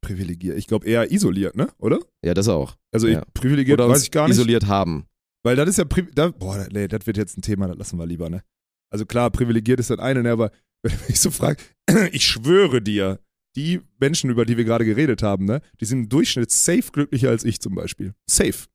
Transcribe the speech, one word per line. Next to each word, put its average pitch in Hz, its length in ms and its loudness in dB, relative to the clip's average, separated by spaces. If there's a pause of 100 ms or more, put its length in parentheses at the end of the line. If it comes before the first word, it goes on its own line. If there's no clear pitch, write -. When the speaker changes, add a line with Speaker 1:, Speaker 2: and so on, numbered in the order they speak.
Speaker 1:
Privilegiert. 90 560 -6
Ich 107 100 -8
glaub 110 200 -2
eher 113 260 0
isoliert, 98 440 0
ne? 147 120 -2 (100)
Oder? 117 200 0 (260)
Speaker 2:
Ja, 85 80 0
das 101 160 2
auch. 76 280 -2 (140)
Speaker 1:
Also 113 160 2
Speaker 2:
Ja. 110 140 2
Speaker 1:
ich, - 140 -18
privilegiert 135 440 4
Speaker 2:
Oder 120 100 4
Speaker 1:
weiß 131 100 6
Speaker 2:
uns 135 60 2
Speaker 1:
ich - 60 -8
gar 156 180 2
nicht. - 80 6
Speaker 2:
isoliert 117 300 4
haben. 90 380 0 (380)
Speaker 1:
Weil 123 140 2
das 147 120 2
ist 190 100 0
ja 185 60 2
pri-, 175 300 -2
da, 147 140 4
boah, 95 440 -6
nee, 101 160 -2
das - 180 -6
wird 104 100 -2
jetzt 104 200 -4
ein 95 60 -10
Thema, 98 260 -2
das 90 80 -8
lassen 90 220 -10
wir 82 80 -6
lieber, 82 240 -8
ne? 92 120 -8 (500)
Also 104 140 -6
klar, 120 240 0
privilegiert 117 480 0
ist 123 120 -4
das 120 80 -2
eine, 131 240 -2
ne, 117 100 0
aber 113 180 0 (160)
<laughs> - 160 -20
wenn - 100 0 (160)
ich - 120 0
so - 100 2
frag, - 280 -2 (280)
<clears throat> 190 260 4
ich 135 140 -2
schwöre 139 560 2
dir, 98 380 0 (360)
die 165 240 -2 (180)
Menschen, 139 320 0
über 117 160 2
die 117 100 0
wir 117 80 0
gerade 113 200 0
geredet 113 380 0
haben, 98 220 0
ne, 113 160 0 (200)
die - 40 -4
sind 123 200 -4
im 107 40 -10
Durchschnitt 131 420 0
safe - 420 0
glücklicher 139 380 0
als 117 140 0
ich 113 160 -2
zum 98 140 -8
Beispiel. 92 400 -10 (140)
Safe. - 260 2 (200)